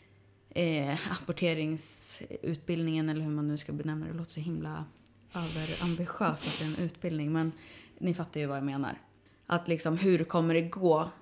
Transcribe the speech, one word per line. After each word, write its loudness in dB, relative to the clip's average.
eh, 0
apporteringsutbildningen -2
eller 0
hur -2
man 0
nu 0
ska -8
benämna -2
det. -8
Det -6
låter -8
så -8
himla -4
överambitiöst -2
att -2
det -2
är 0
en 0
utbildning, -2
men 2
ni 0
fattar -4
ju 0
vad -2
jag -2
menar. -2
Att 0
liksom, 2
hur 6
kommer 4
det 6
gå? 4